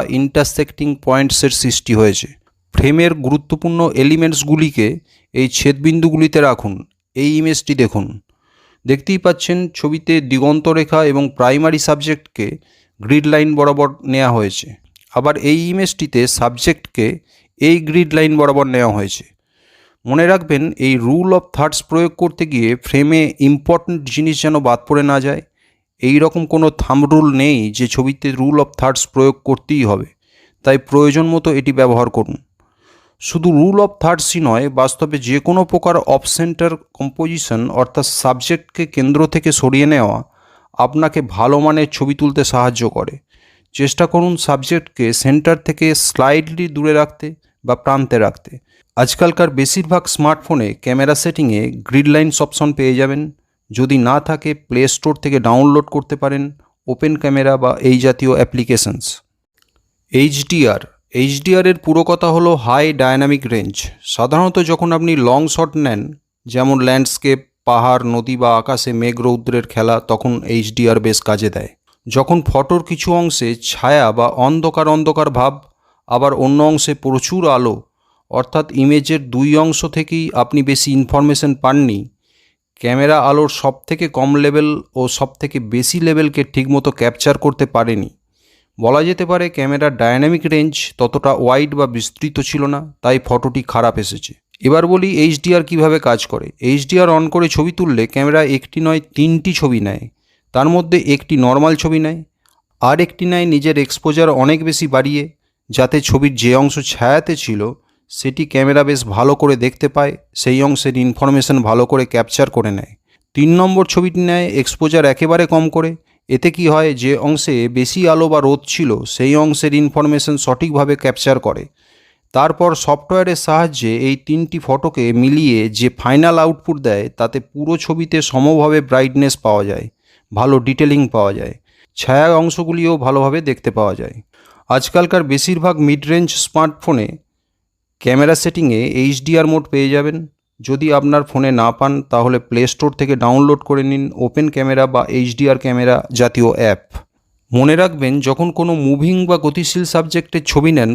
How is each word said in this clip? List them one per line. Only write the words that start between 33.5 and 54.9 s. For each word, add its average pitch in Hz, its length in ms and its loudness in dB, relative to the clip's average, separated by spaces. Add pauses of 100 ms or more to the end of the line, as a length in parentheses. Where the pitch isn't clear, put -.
rule 180 320 4
of 202 160 0
thirds-ই 170 420 -2
নয়, 127 280 0
বাস্তবে 135 480 -2
যে 127 220 -2
কোনো 175 260 0
প্রকার 175 300 0 (120)
অফ 135 200 2
সেন্টার 170 440 -2 (220)
কম্পোজিশন 139 760 -6
অর্থাৎ 127 380 -2 (140)
সাবজেক্টকে 160 640 -4
কেন্দ্র 143 420 0
থেকে 156 240 -2
সরিয়ে 135 420 2
নেওয়া 113 240 2 (600)
আপনাকে 151 500 0
ভালো 120 320 0
মানের 151 320 0
ছবি 139 240 -4
তুলতে 147 280 0
সাহায্য 123 460 0
করে। - 240 -6 (640)
চেষ্টা 139 300 0
করুন 175 320 0
সাবজেক্টকে 143 760 -2
সেন্টার 151 440 2
থেকে 160 280 -4 (100)
স্লাইটলি 156 720 0
দূরে 151 260 -2
রাখতে 151 340 -2 (360)
বা 123 120 -2
প্রান্তে 135 440 -2
রাখতে। - 320 -2 (460)
আজকালকার 170 520 0
বেশিরভাগ 156 580 -2
স্মার্টফোনে 151 600 -2 (140)
ক্যামেরা 139 340 0
সেটিংয়ে 139 460 -2 (260)
গ্রিড 143 200 2
লাইনস 151 340 2
অপশন 147 320 -2
পেয়ে 131 260 0
যাবেন, 139 220 0 (500)
যদি 127 260 0
না 123 220 2
থাকে 151 340 -6
প্লে 127 340 -4
স্টোর 147 280 -2